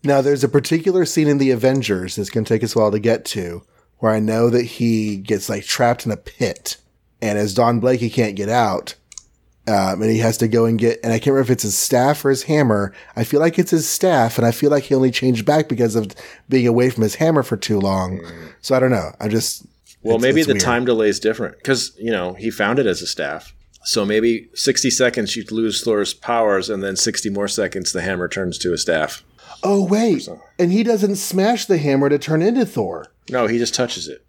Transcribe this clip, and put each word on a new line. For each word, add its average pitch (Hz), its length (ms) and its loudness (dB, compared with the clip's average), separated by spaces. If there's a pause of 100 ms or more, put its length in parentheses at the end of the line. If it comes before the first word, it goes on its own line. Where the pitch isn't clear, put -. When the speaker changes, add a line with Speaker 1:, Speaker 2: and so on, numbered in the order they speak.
Speaker 1:
Now, 139 180 4
there's 139 220 2
a 131 60 2
particular 165 560 2
scene 156 220 0
in 143 100 4
The 135 140 4
Avengers 110 640 0
that's 101 140 -6
gonna 110 160 -2
take 113 180 0
us 110 120 -4
a 117 40 4
while 107 120 4
to 107 80 -2
get 113 260 0
to, 87 360 -8 (380)
where 110 120 2
I 110 80 2
know 110 300 2
that 120 140 2
he 110 540 -2
gets, 104 320 -4
like, 104 160 -6
trapped 120 400 0
in 113 60 -2
a 98 60 -4
pit. - 600 -8 (440)
And 104 180 -2
as 104 140 -2
Don 120 260 2
Blake, 123 220 0
he 117 80 -2
can't 107 260 -2
get 101 140 -6
out. 113 460 -2 (720)
Um, 95 360 0
and 110 80 2
he 110 80 2
has 113 200 0
to 117 80 2
go 117 180 2
and 113 120 2
get, 113 260 0
and 113 80 -2
I 110 60 0
can't 143 160 -2
remember 135 140 4
if - 20 -4
it's 120 140 0
his 104 140 -4
staff 135 460 2
or 139 60 2
his 131 140 0
hammer. 110 500 2 (220)
I 117 80 -2
feel 143 160 2
like 165 180 2
it's - 140 2
his 160 160 2
staff, 139 500 2
and 117 80 2
I 117 60 4
feel 143 180 0
like 143 140 2
he - 120 -2
only 131 140 4
changed 120 340 0
back 151 240 2
because 117 280 0
of 107 200 -2 (340)
being 127 180 4
away 123 240 4
from 113 120 -4
his 104 120 0
hammer 160 260 2
for 113 160 -4
too 104 220 -2
long. 95 400 -2
Speaker 2:
Mm. 85 120 -16 (300)
Speaker 1:
So 135 140 0
I 131 40 2
don't 127 120 4
know. 87 280 -2
I 107 80 -4
just - 380 -2 (380)
Speaker 2:
Well, 113 140 2
Speaker 1:
it's, 113 40 0
Speaker 2:
maybe 143 200 4
Speaker 1:
it's 147 60 0
Speaker 2:
the 139 60 2
Speaker 1:
weird. 101 100 2
Speaker 2:
time 120 220 0
delay 110 240 2
is 98 100 -2
different, 110 440 -4
'cause, 135 340 -2
you 113 140 -6
know, 92 220 -4
he 104 180 -6
found 110 260 0
it 135 80 2
as 90 160 0
a 87 60 -10
staff. 76 460 -8 (320)
So 107 200 -2
maybe 110 500 0
sixty - 360 0
seconds 120 440 -2
you'd 107 160 -10
lose 110 320 -2
Thor's 104 300 0
powers, 107 560 0
and 98 140 -4
then 98 120 -6
sixty 110 360 -4
more 98 160 -4
seconds 95 440 -4
the 90 120 -4
hammer 90 240 -4
turns 90 320 -6
to 87 140 -2
a 80 40 -2
staff. 78 460 -2 (400)
Speaker 1:
Oh, 202 200 2
wait. 202 400 2
Speaker 2:
So - 180 -16 (180)
Speaker 1:
And 175 120 4
he 214 120 2
doesn't 208 320 2
smash 196 500 0
the 185 120 2
hammer 139 320 2
to 143 100 2
turn 160 240 0
into 240 220 2
Thor. 87 420 -6 (220)
Speaker 2:
No, 123 180 0
he 117 100 0
just 117 160 0
touches 95 340 -4
it. 62 220 -16